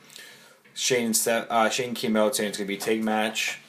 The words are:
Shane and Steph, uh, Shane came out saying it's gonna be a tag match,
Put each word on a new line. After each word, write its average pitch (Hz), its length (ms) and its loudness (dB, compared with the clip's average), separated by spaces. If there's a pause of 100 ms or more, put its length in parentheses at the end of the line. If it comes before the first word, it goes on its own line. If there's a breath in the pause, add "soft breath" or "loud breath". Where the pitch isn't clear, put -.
(720 loud breath)
Shane 120 340 0
and 110 80 0
Steph, 117 360 2
uh, 110 180 4
Shane 123 240 -2
came 113 220 -2
out 107 200 4
saying 107 140 -2
it's 95 80 -8
gonna 101 100 -6
be 101 80 -4
a 98 40 -10
tag 110 240 0
match, 110 640 -2